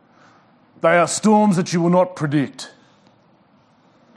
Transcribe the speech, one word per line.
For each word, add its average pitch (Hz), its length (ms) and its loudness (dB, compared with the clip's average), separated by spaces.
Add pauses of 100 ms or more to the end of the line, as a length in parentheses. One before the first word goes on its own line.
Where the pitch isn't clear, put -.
(800)
They 170 160 2
are 165 100 2
storms 214 480 2
that 180 160 -4
you 170 100 -2
will 170 100 0
not 180 240 0
predict. 147 580 -6 (1400)